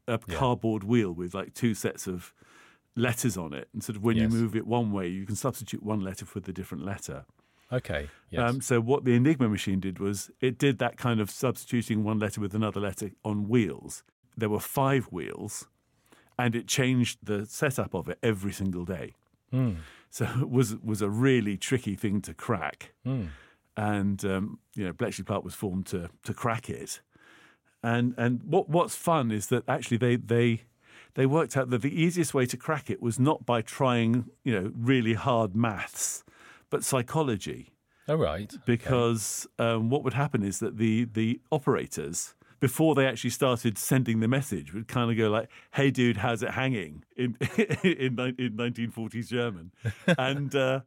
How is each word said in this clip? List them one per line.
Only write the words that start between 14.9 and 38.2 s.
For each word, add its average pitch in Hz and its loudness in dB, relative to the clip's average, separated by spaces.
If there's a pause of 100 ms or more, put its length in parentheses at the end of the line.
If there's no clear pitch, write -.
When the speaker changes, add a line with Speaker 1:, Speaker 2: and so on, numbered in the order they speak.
Speaker 1:
wheels, 80 -10 (680)
and 120 2
it 120 -6
changed 127 2
the 104 -2
setup 135 -2
of 87 -4
it - -6
every 101 2
single 90 -4
day. 87 -8 (360)
Speaker 2:
Mm. 123 0 (340)
Speaker 1:
So - -4
<laughs> 123 -2
it - -2
was, 120 2
was 107 -4
a 101 0
really 110 2
tricky 110 -2
thing 101 -2
to 85 -10
crack. - -6 (120)
Speaker 2:
Mm. 123 -4 (460)
Speaker 1:
And, 101 0
um, 98 -2 (160)
you 104 -4
know, 87 -4
Bletchley 95 -4
Park 98 -2
was 90 -12
formed 95 -4
to, 85 -6 (140)
to 104 -6
crack 117 -2
it. - -10 (800)
And, 120 2
and 120 0
what, 160 2
what's 165 2
fun 147 2
is 107 -2
that 123 0
actually 127 0
they, 120 6
they, 117 4 (540)
they 131 4
worked 139 2
out 127 2
that 123 2
the 147 0
easiest 170 2
way 131 4
to 123 -2
crack 147 -4
it - -6
was 117 0
not 147 2
by 120 2
trying, 120 2 (140)
you 127 0
know, 98 0
really 120 4
hard 110 2
maths, - -2 (460)
but 135 -2
psychology. 120 -2 (400)
Speaker 2:
Oh, 151 2
right. 101 0